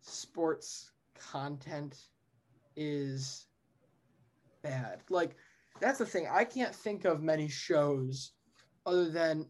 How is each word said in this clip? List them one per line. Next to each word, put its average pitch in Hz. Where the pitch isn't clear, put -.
sports -
content 143
is 139
bad. 127
Like, 175
that's 262
the 233
thing. 180
I 185
can't 247
think 208
of 160
many 156
shows 139
other 180
than, 160